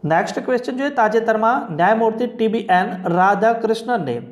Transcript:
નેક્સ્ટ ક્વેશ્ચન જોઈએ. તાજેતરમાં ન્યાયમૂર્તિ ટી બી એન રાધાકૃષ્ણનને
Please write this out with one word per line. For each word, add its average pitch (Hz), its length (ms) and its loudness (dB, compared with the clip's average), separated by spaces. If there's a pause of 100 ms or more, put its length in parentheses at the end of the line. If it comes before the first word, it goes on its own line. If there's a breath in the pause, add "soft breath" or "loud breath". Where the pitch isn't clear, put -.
નેક્સ્ટ 170 340 0
ક્વેશ્ચન 254 380 -2
જોઈએ. 277 140 -2
તાજેતરમાં 226 840 0
ન્યાયમૂર્તિ 220 500 2
ટી 226 220 -2
બી 226 100 0
એન 190 460 0
રાધાકૃષ્ણનને 202 1300 0